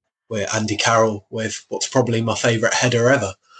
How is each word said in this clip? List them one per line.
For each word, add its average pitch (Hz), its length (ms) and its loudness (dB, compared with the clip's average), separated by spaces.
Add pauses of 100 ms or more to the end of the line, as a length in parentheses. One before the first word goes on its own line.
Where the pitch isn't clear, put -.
(280)
with 107 260 -6
Andy 107 220 -2
Carroll 113 540 2
with 110 400 -8
what's - 180 -6
probably 113 340 0
my 110 140 -2
favourite 113 380 0
header 120 360 2
ever. 104 260 0 (240)